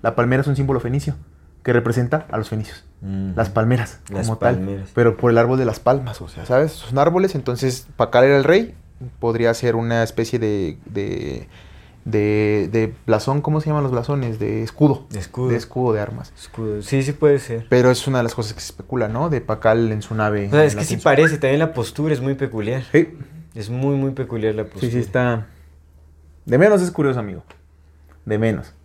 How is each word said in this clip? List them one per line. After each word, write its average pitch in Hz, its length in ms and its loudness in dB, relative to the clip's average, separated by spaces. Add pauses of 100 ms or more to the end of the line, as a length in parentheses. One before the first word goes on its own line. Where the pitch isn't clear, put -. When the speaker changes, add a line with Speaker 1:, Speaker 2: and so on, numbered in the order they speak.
Speaker 1:
la 113 140 0
palmera 123 260 2
es - 60 -2
un 139 80 0
símbolo 135 240 0
fenicio 139 340 -4 (480)
que 127 100 0
representa 120 580 0
a - 60 -4
los 110 120 -4
fenicios. - 360 -8 (160)
Speaker 2:
Ujú. 98 360 -6
Speaker 1:
Las 110 120 0
palmeras, 110 520 0 (100)
Speaker 2:
Las 98 160 -4
Speaker 1:
como 110 120 -2
tal, 120 180 2
Speaker 2:
palmeras. 95 380 -6
Speaker 1:
pero 117 220 4
por 120 140 2
el 117 80 6
árbol 123 200 4
de 131 60 0
las 107 160 -2
palmas, 123 400 0
o 87 80 -14
sea, 90 160 -14
¿sabes? 143 280 2
Son 127 260 -6
árboles, 180 360 2
entonces 127 520 -4 (100)
Pacal 120 280 6
era 139 120 6
el 135 80 4
rey, 190 300 4 (460)
podría 117 340 2
ser 117 220 0
una 117 260 0
especie 113 360 -2
de, 101 480 -2
de, 98 600 -6 (580)
de, 107 680 2
de 110 220 0 (100)
blasón, 120 380 0
¿cómo 151 180 -2
se 151 80 -4
llaman 151 140 0
los 131 100 -2
blasones? 120 460 -4
De 110 240 -4
escudo. 139 480 0
Speaker 2:
De 104 80 -10
escudo. 123 300 -6
Speaker 1:
De 120 80 2
escudo 120 360 -2
de 107 80 -2
armas. 107 380 -10
Speaker 2:
Escudo. 107 440 -8
Sí, 135 200 0
sí 139 100 -2
puede 143 280 4
ser. 113 280 -8
Speaker 1:
Pero 127 220 6
es 123 160 0
una 135 120 0
de 120 60 0
las 117 100 -4
cosas 110 200 -6
que - 60 -16
se - 60 -12
especula, 120 420 -6
¿no? 127 200 -2
De 139 120 0
Pacal 110 520 2
en 104 100 -4
su - 120 -8
nave 107 320 0
Speaker 2:
O 101 40 -6
sea, 147 140 6
es 151 80 4
Speaker 1:
en 107 60 -4
Speaker 2:
que - 20 -4
Speaker 1:
la - 40 -2
Speaker 2:
sí - 100 -6
Speaker 1:
Simpson. - 180 -8
Speaker 2:
parece, 151 260 4
también 139 200 2
la 160 160 0
postura 147 400 -2
es 127 60 -4
muy 135 160 -2
peculiar. 120 560 -4
Speaker 1:
Sí. 160 260 2 (360)
Speaker 2:
Es 107 160 -12
muy, 135 260 -2
muy 135 160 -2
peculiar 113 420 -4
la 107 100 -4
Speaker 1:
Sí, - 60 -14
Speaker 2:
postura. 117 220 -4
Speaker 1:
sí, 123 60 0
está... 117 480 -2 (1000)
De 120 120 0
menos 196 240 6
es 180 120 -2
curioso, 139 260 0
amigo. 98 240 -8 (840)
De 107 140 -2
menos. 107 340 -2 (120)